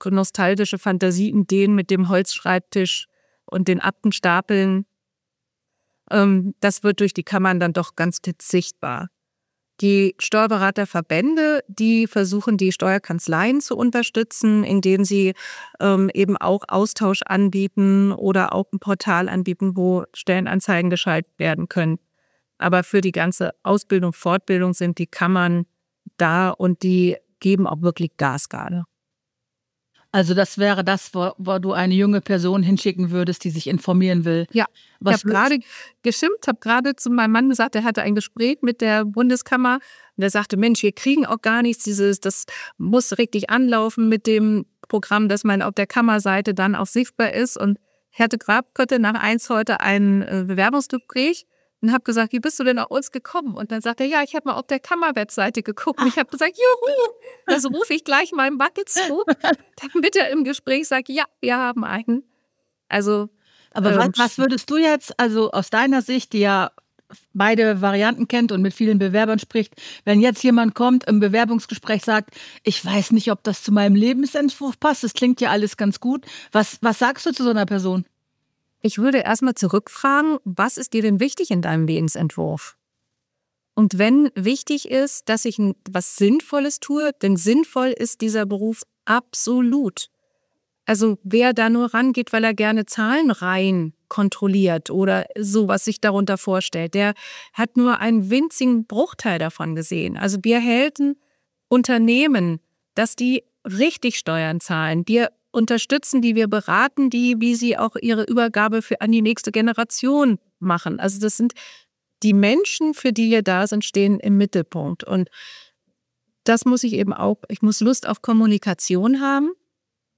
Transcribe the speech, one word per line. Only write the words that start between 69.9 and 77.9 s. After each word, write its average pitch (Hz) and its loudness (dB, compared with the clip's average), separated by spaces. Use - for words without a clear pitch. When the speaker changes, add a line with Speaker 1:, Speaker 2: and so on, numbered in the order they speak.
Speaker 2:
wenn 208 4
jetzt 233 2
jemand 233 4
kommt, 254 2
im 214 2
Bewerbungsgespräch 220 -2
sagt, 214 -2
„Ich - -2
weiß 190 0
nicht, 220 2
ob 196 -4
das 202 -4
zu 208 -2
meinem 202 4
Lebensentwurf 262 0
passt, 302 0
das 226 -4
klingt 247 0
ja 240 0
alles 208 -2
ganz 202 -2
gut.“ 262 -4
Was, 214 0
was 220 0
sagst 254 0
du 330 0
zu 262 -4
so 240 2
einer 214 0
Person? 185 -2